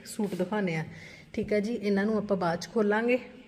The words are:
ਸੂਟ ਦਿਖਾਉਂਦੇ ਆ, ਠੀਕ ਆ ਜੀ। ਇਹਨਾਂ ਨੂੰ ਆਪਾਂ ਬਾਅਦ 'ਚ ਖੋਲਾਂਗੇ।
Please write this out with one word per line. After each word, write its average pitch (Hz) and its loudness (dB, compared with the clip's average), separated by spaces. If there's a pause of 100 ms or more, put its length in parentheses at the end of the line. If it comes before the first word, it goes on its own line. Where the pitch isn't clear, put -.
ਸੂਟ 202 -4
ਦਿਖਾਉਂਦੇ 180 0
ਆ, 156 -2 (480)
ਠੀਕ 214 -2
ਆ 208 4
ਜੀ। 214 0
ਇਹਨਾਂ 202 2
ਨੂੰ 220 2
ਆਪਾਂ 202 0
ਬਾਅਦ 175 0
'ਚ - -10
ਖੋਲਾਂਗੇ। 226 4 (300)